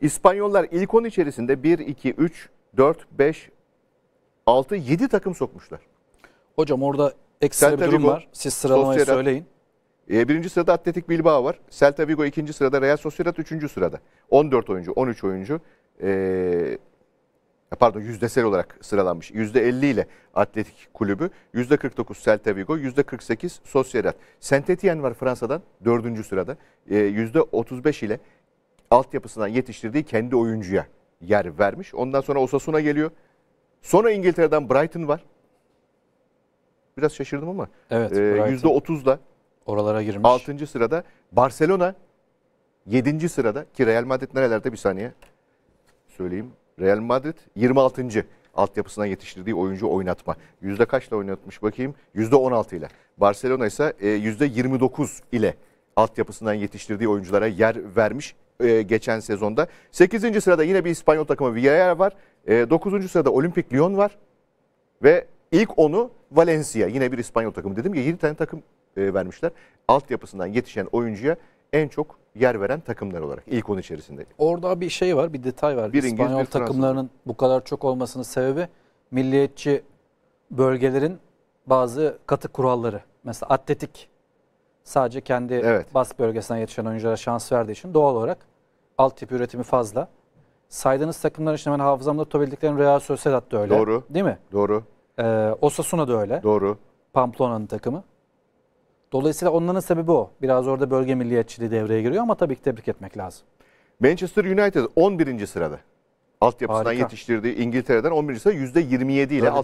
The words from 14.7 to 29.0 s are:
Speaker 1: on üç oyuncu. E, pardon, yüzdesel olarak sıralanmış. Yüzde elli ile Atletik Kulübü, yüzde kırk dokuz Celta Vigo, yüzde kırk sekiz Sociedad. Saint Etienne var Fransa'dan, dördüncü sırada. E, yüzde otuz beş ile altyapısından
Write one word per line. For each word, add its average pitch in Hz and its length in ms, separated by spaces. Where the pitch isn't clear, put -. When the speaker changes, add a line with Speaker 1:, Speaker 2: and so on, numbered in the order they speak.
Speaker 1:
on 127 160
üç 113 160
oyuncu. 95 380
E, 92 760
pardon, 110 200
yüzdesel 113 440
olarak 95 380
sıralanmış. 90 500
Yüzde 110 360
elli 127 180
ile 104 220
Atletik - 580
Kulübü, 104 360
yüzde 123 240
kırk - 200
dokuz 107 260
Celta 107 320
Vigo, 98 220
yüzde 135 260
kırk - 200
sekiz 175 400
Sociedad. 113 500
Saint 139 300
Etienne 180 340
var 127 100
Fransa'dan, 127 480
dördüncü 113 380
sırada. 95 340
E, 101 80
yüzde 110 440
otuz 123 440
beş 147 180
ile 107 160
altyapısından 117 560